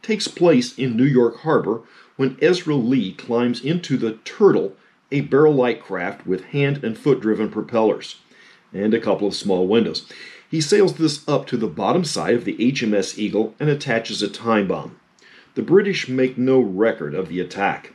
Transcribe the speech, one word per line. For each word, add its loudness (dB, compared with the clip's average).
takes -4
place 2
in -2
New 2
York 2
Harbor 0
when -2
Ezra 0
Lee 0
climbs -2
into -2
the -4
Turtle, 4
a -2
barrel-like 2
craft -8
with -4
hand -2
and -4
foot-driven 0
propellers -2
and 0
a 2
couple 0
of -2
small 0
windows. 0
He -2
sails 4
this -2
up 0
to -2
the -2
bottom 0
side 0
of -2
the -4
H 0
M 0
S -2
Eagle -2
and 0
attaches -2
a -4
time 0
bomb. -6
The -4
British 2
make -2
no 4
record 0
of -4
the -6
attack. -4